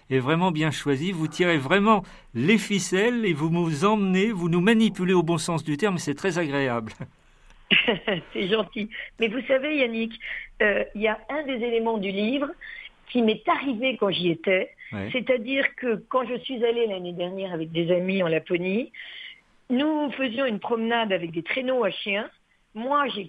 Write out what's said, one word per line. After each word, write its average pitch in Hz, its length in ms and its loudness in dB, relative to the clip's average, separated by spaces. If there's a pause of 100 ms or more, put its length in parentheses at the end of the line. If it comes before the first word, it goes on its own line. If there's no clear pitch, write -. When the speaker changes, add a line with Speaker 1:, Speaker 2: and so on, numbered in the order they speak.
(100)
Speaker 1:
est 131 100 4
vraiment 165 320 2
bien 156 180 2
choisi. 143 400 0
Vous 160 160 -2
tirez 170 320 2
vraiment 202 460 4 (300)
les 151 220 4
ficelles 208 720 2
et 175 60 4
vous 156 180 0
nous 165 340 2
emmenez, 196 460 4
vous 175 180 -2
nous 170 120 4
manipulez 202 520 4
au 175 120 6
bon 165 140 2
sens 160 260 -2
du 151 120 -2
terme, 190 220 0
c'est 143 160 -2
très 175 240 -2
agréable. 135 540 0 (800)
Speaker 2:
<laughs> - 20 6 (600)
C'est 202 160 -2
gentil. 214 420 -2 (280)
Mais 226 80 2
vous 226 220 -4
savez, 277 300 2
Yannick, 226 340 0 (500)
euh, 208 220 2 (100)
il 208 80 -4
y 220 60 2
a 214 100 0 (120)
un 294 140 -4
des 269 100 -4 (100)
éléments 226 340 0
du 196 140 -2
livre 247 360 0 (640)
qui 247 120 2
m'est 214 260 2
arrivé 262 480 0
quand 202 140 2
j'y 170 200 0
étais, 185 400 0 (220)
Speaker 1:
Ouais. 101 200 -6
Speaker 2:
c'est-à-dire 254 640 0
que 240 200 -2 (120)
quand 262 200 0
je 247 120 -6
suis 240 240 -4
allée 233 220 2
l'année 180 280 -6
dernière 185 380 -6
avec 165 200 -6
des 165 180 0
amis 185 320 2
en 170 60 0
Laponie, 180 640 -2 (800)
nous 294 420 0
faisions 269 320 -4
une 214 160 -2
promenade 226 500 -2
avec 170 220 -2
des 165 100 -4
traîneaux 254 420 -2
à 190 60 0
chiens. 214 400 -6 (440)
Moi, 269 340 0
j'ai 190 200 -8